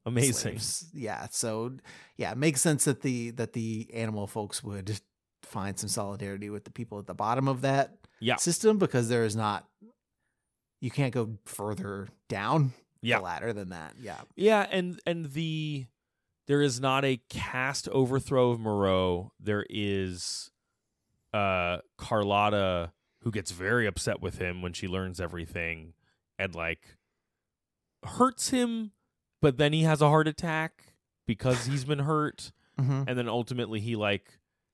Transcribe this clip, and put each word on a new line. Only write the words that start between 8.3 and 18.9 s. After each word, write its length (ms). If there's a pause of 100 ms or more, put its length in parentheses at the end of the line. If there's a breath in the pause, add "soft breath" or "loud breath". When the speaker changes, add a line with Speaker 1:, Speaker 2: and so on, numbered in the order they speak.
Speaker 2:
system, 420
because 300
there 140
is 120
not, 320 (1120)
you 80
can't 240
go 320
further 640 (200)
down 460 (280)
Speaker 1:
Yeah. 160
Speaker 2:
the 60
ladder 300
than 160
that. 300
Yeah. 220 (140)
Speaker 1:
Yeah, 360
and, 340
and 280
the, 520 (640)
there 160
is 160
not 260
a 240
caste 600
overthrow 600
of 100
Moreau. 800